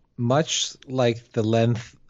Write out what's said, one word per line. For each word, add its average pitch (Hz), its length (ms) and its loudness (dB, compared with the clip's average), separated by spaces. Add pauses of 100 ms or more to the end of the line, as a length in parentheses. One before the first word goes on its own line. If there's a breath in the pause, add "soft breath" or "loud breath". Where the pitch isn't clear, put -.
(180)
much 127 560 -2 (140)
like 120 440 -2
the 117 120 -2
length 113 520 0 (140)